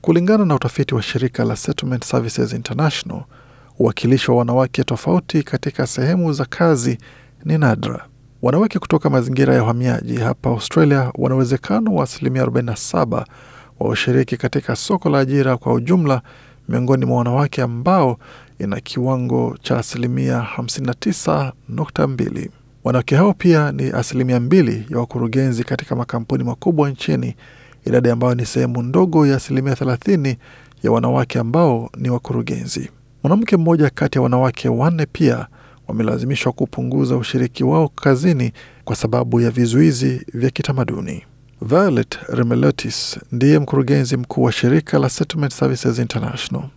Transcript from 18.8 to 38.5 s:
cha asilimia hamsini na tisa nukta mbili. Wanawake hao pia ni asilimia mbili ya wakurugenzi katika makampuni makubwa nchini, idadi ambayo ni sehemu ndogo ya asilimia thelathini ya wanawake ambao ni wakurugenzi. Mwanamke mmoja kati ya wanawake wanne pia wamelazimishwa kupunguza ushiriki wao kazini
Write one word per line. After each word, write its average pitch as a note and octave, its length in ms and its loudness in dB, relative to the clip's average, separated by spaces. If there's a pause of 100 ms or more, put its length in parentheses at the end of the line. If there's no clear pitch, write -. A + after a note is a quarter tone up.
cha B2 160 -2
asilimia B2 600 -2
hamsini B2 480 -6
na B2 60 -2
tisa D3+ 600 -2 (160)
nukta D3 380 -2
mbili. - 440 -4 (320)
Wanawake B2 320 0
hao F#3+ 180 6
pia D#3 380 4
ni C3+ 180 -4
asilimia B2+ 500 0
mbili A#2+ 500 2
ya B2+ 80 -4
wakurugenzi A#2+ 680 -2
katika - 320 -4
makampuni B2 480 -4
makubwa C#3+ 460 0
nchini, B2+ 460 -4 (500)
idadi A#2+ 240 2
ambayo A#2+ 260 2
ni B2 100 -2
sehemu B2 360 -2
ndogo D#3 460 2
ya C#3 80 4
asilimia C3+ 400 -2
thelathini C3+ 600 0 (460)
ya A2+ 80 2
wanawake B2 480 0
ambao A#2+ 580 2
ni B2+ 120 -4
wakurugenzi. A#2+ 800 -4 (340)
Mwanamke G3+ 340 2
mmoja D#3+ 320 4
kati - 280 -2
ya C3 40 4
wanawake B2+ 480 2
wanne D3 360 2
pia A#2+ 420 0 (400)
wamelazimishwa A#2 640 -2
kupunguza B2+ 640 -2
ushiriki B2+ 460 -2
wao D3+ 260 2
kazini C#3 640 2 (340)